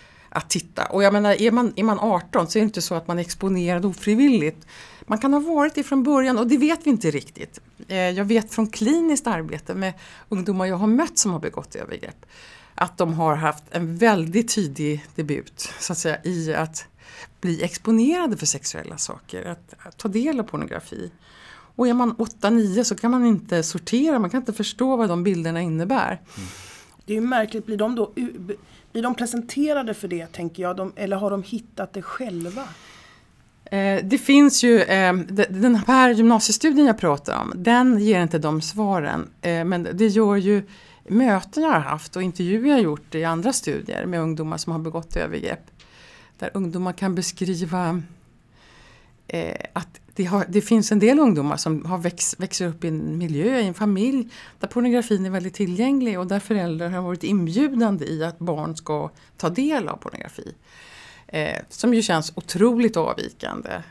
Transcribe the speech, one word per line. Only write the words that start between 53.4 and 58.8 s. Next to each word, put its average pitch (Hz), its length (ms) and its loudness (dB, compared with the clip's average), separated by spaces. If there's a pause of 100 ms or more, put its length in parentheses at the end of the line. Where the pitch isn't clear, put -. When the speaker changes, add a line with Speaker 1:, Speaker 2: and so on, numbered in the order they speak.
Speaker 1:
i 214 80 2
en 175 80 -4
familj 220 540 0 (320)
där 196 80 -6
pornografin 233 580 0
är 185 40 -4
väldigt 185 240 -4
tillgänglig 220 640 0
och 180 80 -4
där 196 140 -2
föräldrar 175 480 -2
har 180 140 -4
varit 180 220 -6
inbjudande 208 800 0
i 156 200 -4
att 170 140 -8
barn 160 380 -4
ska 156 340 -6 (260)